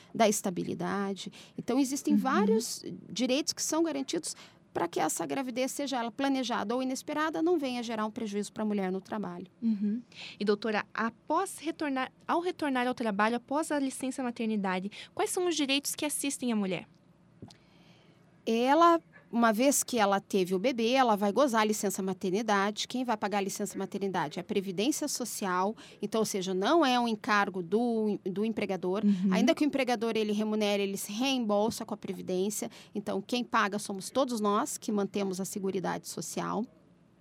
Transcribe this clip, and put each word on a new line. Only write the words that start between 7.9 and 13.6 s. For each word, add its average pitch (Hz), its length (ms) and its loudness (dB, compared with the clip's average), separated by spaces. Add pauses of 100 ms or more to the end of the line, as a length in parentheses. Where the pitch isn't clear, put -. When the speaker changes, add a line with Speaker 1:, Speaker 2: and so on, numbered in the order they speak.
Speaker 1:
um - 20 -2
prejuízo 208 420 -4
pra 220 140 -4
mulher 202 260 0
no 190 80 -2
trabalho. 185 460 -6 (160)
Speaker 2:
Uhum. 214 400 0 (380)
E, - 40 -4
doutora, 208 480 0
após 302 680 -2
retornar, 285 520 -4 (160)
ao 311 140 2
retornar 285 460 0
ao 247 80 -2
trabalho, 220 400 0
após 277 360 -2